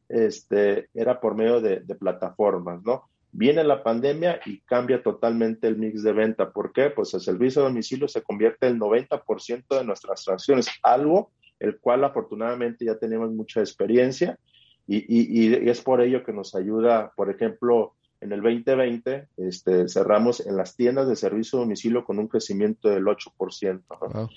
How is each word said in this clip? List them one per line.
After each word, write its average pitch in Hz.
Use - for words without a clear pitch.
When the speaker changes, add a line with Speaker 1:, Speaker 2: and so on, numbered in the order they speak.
Speaker 1:
este, 104
era 117
por 107
medio 113
de, 98
de 95
plataformas, 90
¿no? 120
Viene 143
la 147
pandemia 147
y 101
cambia 123
totalmente 113
el 110
mix 107
de 107
venta. 110
¿Por -
qué? 123
Pues -
el 92
servicio 127
a 139
domicilio 131
se -
convierte 110
en 120
noventa 113
por 104
ciento 123
de 131
nuestras 98
transacciones, 117
algo 147
el -
cual 123
afortunadamente 117
ya 113
tenemos 113
mucha 110
experiencia 123
y, 101
y, 113
y 117
es 120
por 127
ello 123
que 110
nos 101
ayuda, 110
por 98
ejemplo, 113
en 104
el 101
veinte 117
veinte, 127
este, 90
cerramos 104
en 98
las 92
tiendas 131
de 120
servicio 110
a -
domicilio 117
con 101
un 107
crecimiento 107
del 98
ocho -
por 92
ciento, 101
¿no? -
Speaker 2:
Wow. 113